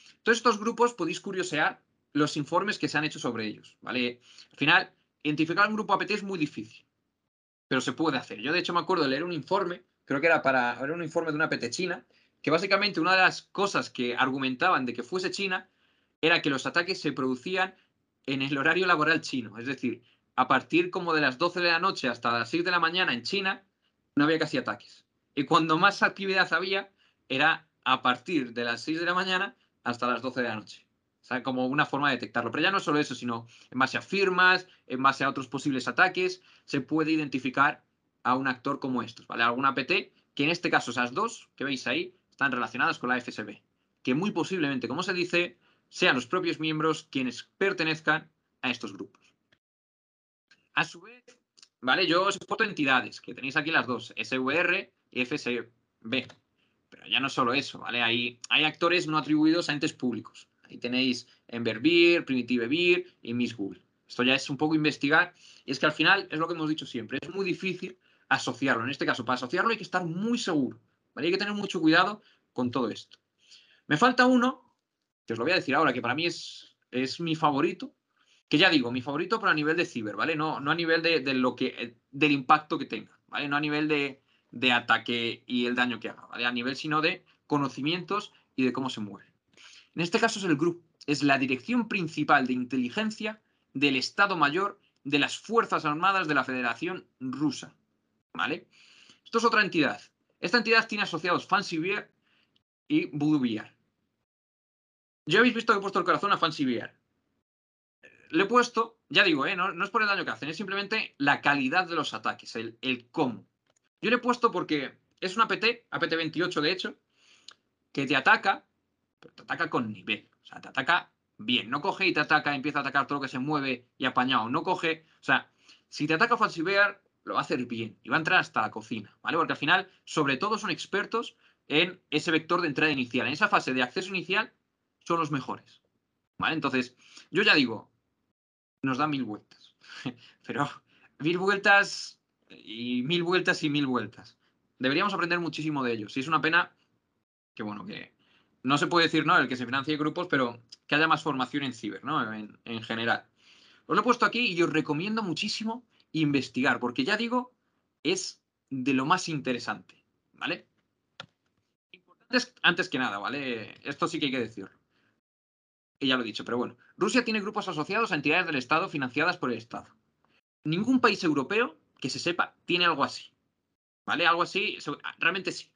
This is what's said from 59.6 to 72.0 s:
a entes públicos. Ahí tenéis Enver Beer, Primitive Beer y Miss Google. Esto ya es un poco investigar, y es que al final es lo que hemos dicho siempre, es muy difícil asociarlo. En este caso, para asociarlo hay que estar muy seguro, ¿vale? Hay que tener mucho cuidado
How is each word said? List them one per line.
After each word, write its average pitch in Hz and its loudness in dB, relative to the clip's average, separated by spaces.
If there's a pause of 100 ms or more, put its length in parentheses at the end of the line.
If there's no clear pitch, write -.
a - 2
entes 151 -2
públicos. - -6 (140)
Ahí 101 -18
tenéis 123 -2 (200)
Enver 113 -4
Beer, 170 6
Primitive 123 0
Beer 175 2 (160)
y 117 -6
Miss 120 -2
Google. 98 -8 (240)
Esto - -2
ya 131 4
es - -2
un 139 -4
poco 156 2
investigar, 151 2 (300)
y - -6
es 139 -6
que 160 2
al 151 2
final 185 4
es 156 -4
lo 160 0
que 175 -4
hemos 156 -2
dicho 151 -4
siempre, 117 -8
es 165 -10
muy 190 -4
difícil 180 -6 (300)
asociarlo. 131 0
En 127 -4
este - -4
caso, 131 0
para 127 -2
asociarlo 180 -2
hay 220 -2
que 202 -14
estar 180 -4
muy 202 -2
seguro, 143 -2 (320)
¿vale? 147 -4
Hay 170 2
que 190 0
tener 208 -4
mucho 196 -6
cuidado 175 4 (300)